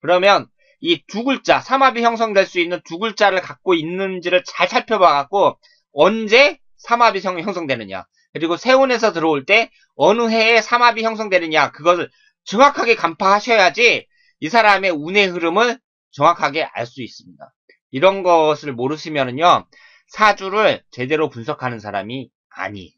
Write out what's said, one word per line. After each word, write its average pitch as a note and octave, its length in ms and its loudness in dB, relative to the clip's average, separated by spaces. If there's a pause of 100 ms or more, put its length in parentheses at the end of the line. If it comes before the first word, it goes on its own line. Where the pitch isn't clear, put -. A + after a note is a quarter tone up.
그러면 F3+ 460 2 (360)
이 E3 240 -2
두 G#3+ 180 -8
글자, A#3+ 360 0
삼합이 B3+ 420 0
형성될 A3 440 0
수 F3+ 120 -8
있는 F3 260 -4
두 E3 140 -12
글자를 G3 420 0
갖고 F3+ 340 -4
있는지를 F3+ 720 -4
잘 - 240 -4
살펴봐갖고 F3+ 880 0 (340)
언제 A3 680 2 (200)
삼합이 A#3 420 0
형-, F3+ 200 -6
형성되느냐, C3+ 680 -8 (260)
그리고 D#3+ 240 -4
세운에서 A#3+ 560 2
들어올 D#3 320 -2
때 A3 260 2 (260)
어느 A3 340 2
해에 A3+ 320 2
삼합이 A#3+ 400 0
형성되느냐, F3+ 720 -2
그것을 D#3+ 380 -2 (340)
정확하게 A#3 520 2
간파하셔야지 G3+ 1080 0 (340)
이 D3 80 -8
사람의 G3+ 440 2
운의 F3+ 340 0
흐름을 F3+ 520 -2 (340)
정확하게 D3+ 500 0 (100)
알 A#2 140 -8
수 B2+ 160 -16
있습니다. E2+ 520 -20 (360)
이런 F#3+ 320 2
것을 D#3 500 2
모르시면은요, C#3 960 0 (420)
사주를 G3+ 840 0
제대로 D3 380 -4
분석하는 B2 500 -10
사람이 G#2 520 -10 (180)
아니에요. F#2+ 500 -12